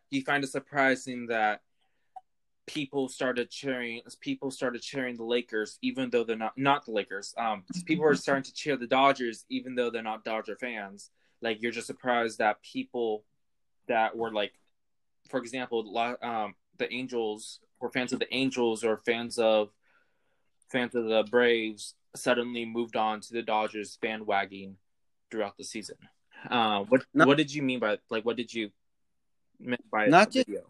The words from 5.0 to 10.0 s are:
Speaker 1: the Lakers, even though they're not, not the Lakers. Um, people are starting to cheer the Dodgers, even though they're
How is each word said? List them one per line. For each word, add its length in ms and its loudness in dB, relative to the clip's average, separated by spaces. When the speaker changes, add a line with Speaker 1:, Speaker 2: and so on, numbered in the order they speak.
Speaker 1:
the 80 -8
Lakers, 560 -2
even 280 -2
though 140 2
they're 140 -2
not, 200 -4
not 280 2
the 60 -10
Lakers. 460 -4
Um, 280 -2
people 200 2
are 100 8
starting 280 0
to 100 -16
cheer 240 -2
the 100 -6
Dodgers, 600 2
even 260 -6
though 140 2
they're 120 -4